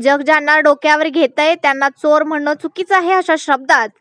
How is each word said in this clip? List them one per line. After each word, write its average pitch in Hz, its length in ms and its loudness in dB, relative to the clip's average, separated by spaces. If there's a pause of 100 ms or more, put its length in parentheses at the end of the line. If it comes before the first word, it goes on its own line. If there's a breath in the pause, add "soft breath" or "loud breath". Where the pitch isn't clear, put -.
जग 285 240 0
ज्यांना 302 340 2
डोक्यावर 302 480 2
घेतंय 302 460 0
त्यांना 277 340 -2
चोर 302 340 0
म्हणणं 294 320 -4
चुकीचं 349 420 -6
आहे, 359 160 0
अशा 359 260 0
शब्दात 262 500 -2 (120)